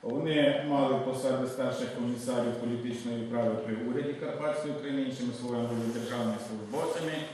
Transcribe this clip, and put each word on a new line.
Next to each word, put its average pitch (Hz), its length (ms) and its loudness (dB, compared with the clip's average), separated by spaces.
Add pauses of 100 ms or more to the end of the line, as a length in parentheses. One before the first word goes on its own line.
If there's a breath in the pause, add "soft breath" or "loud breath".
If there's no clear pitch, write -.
Вони 147 640 4
мали 135 260 4
посади 127 520 2
старших 123 480 -2
комісарів 120 640 0
політичної 120 680 -2
справи 117 240 2 (160)
при 110 100 0 (140)
уряді 143 220 0
Карпатської 147 640 -2
України, 135 280 -2
іншими 123 380 -2
словами, 120 280 0
були 113 320 0
державними 113 360 0 (120)
службовцями 156 640 -2 (220)